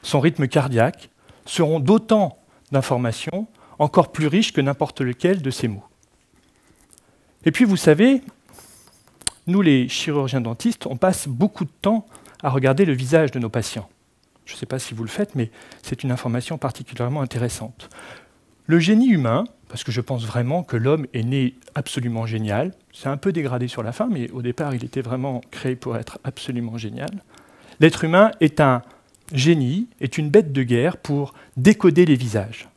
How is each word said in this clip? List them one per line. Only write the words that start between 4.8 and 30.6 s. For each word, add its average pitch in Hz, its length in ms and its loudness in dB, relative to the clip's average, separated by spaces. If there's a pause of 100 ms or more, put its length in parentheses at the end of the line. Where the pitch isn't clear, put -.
lequel 170 400 0
de 131 100 -2
ces 120 160 -4
mots. 101 160 -6 (1600)
Et 165 60 4
puis, 247 140 2
vous 196 120 2
savez, 226 440 4 (1300)
nous 190 140 2
les 135 280 4
chirurgiens 139 520 -2
dentistes, 117 440 -4
on 131 120 -6
passe 185 300 0
beaucoup 147 380 -2
de 143 60 -12 (100)
temps 214 240 0 (380)
à 143 60 0
regarder 135 360 4
le 151 80 2
visage 131 380 2
de 131 80 -6
nos 113 100 -4
patients. 107 400 -6 (560)
Je - 80 -18
ne - 40 -16
sais - 80 -10
pas 131 140 -6
si - 140 -10
vous 113 100 -8
le 107 60 -8
faites, - 260 -6
mais 117 160 -2 (320)
c'est - 200 -10
une 131 80 -2
information 123 460 -4
particulièrement 123 640 -6
intéressante. 120 680 -8 (760)
Le 165 120 4
génie 214 300 4
humain, 143 340 2 (240)
parce - 160 -14
que 123 80 -8
je 117 100 -4
pense 117 240 -6
vraiment 123 380 -2
que 123 140 -6
l'homme 139 360 0
est 113 100 -4
né 127 320 -2 (200)
absolument 120 500 -4
génial, 110 480 -4 (200)
c'est - 160 -8
un 139 80 -4
peu 196 140 -2
dégradé 127 360 -4
sur 117 160 -8
la 110 80 -6
fin, 220 180 -4
mais 135 220 -4
au 127 100 -10
départ, 131 320 -4
il 120 120 -6
était - 160 -6
vraiment 127 400 -6 (100)
créé 127 240 -6
pour 120 220 -8
être - 260 -12
absolument 120 540 -8
génial. 113 340 -10 (680)
L'être 160 260 4
humain 190 340 6
est 156 220 2
un 127 200 2 (500)
génie, 151 560 0 (140)
est 131 160 -6
une 151 120 -4
bête 156 220 4
de 135 120 0